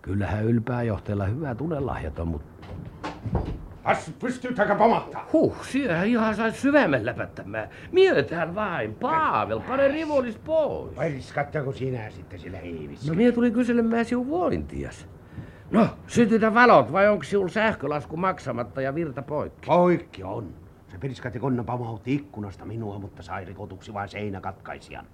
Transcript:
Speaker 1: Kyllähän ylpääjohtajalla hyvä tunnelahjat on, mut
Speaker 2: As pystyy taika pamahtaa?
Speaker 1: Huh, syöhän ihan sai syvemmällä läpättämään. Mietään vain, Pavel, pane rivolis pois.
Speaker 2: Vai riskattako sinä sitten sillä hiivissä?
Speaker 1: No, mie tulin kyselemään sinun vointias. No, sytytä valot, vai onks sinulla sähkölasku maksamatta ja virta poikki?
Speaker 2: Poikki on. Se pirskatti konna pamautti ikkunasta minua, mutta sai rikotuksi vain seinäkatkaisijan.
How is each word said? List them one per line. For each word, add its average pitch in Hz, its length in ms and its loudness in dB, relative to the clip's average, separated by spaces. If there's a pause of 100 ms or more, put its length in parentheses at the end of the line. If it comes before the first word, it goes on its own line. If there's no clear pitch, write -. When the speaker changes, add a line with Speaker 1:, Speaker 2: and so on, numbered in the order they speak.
Speaker 1:
Kyllähän 98 420 -2
ylpääjohtajalla 113 800 0
hyvä 127 300 -2
tunnelahjat 131 640 -4
on, 85 100 -2
mut 78 140 -4 (1400)
Speaker 2:
As - 340 0
pystyy 247 360 -4
taika - 200 4
pamahtaa? 202 580 2
Speaker 1:
Huh, - 320 2
syöhän 196 420 0
ihan 220 300 2
sai 220 160 0
syvemmällä 220 540 4
läpättämään. 107 640 -6 (240)
Mietään 170 600 4
vain, 165 400 -2
Pavel, 180 680 0
pane 269 280 2
rivolis 285 500 0
pois. 277 580 -2
Speaker 2:
Vai 147 120 -2
riskattako 143 640 -4
sinä 117 380 -6
sitten 90 280 -16
sillä 90 200 -12
hiivissä? 82 540 -8
Speaker 1:
No, 160 40 0
mie 233 160 6
tulin 240 200 2
kyselemään 233 520 2
sinun 247 240 -2
vointias. 269 800 -4 (600)
No, 214 180 6 (180)
sytytä 220 480 4
valot, 156 380 8
vai 196 160 6
onks 202 220 2
sinulla 196 180 2
sähkölasku 156 680 -2
maksamatta 135 640 -2
ja 135 140 -2
virta 147 280 -4
poikki? 123 440 -6
Speaker 2:
Poikki 170 560 4
on. 98 320 -8 (340)
Se 92 100 -16
pirskatti 123 400 -8
konna 123 260 0
pamautti 120 500 -4
ikkunasta 107 500 -8
minua, 104 340 -8
mutta 98 240 -14
sai 95 220 -10
rikotuksi 98 500 -14
vain 101 140 -6
seinäkatkaisijan. 95 1040 -10